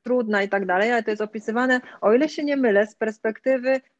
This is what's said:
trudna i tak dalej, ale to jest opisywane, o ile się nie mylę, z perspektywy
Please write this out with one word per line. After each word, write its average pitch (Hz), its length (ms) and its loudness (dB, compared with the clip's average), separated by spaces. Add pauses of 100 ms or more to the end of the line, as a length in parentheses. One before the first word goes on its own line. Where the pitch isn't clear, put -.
trudna 220 400 0
i 202 60 -2
tak 196 180 -2
dalej, 196 260 2
ale 226 100 0
to 226 80 -4
jest 214 120 -4
opisywane, 233 580 -2 (200)
o 208 140 4
ile 294 140 2
się 302 160 -6
nie 285 120 -2
mylę, 220 300 2
z 214 80 -16
perspektywy 247 880 -2 (200)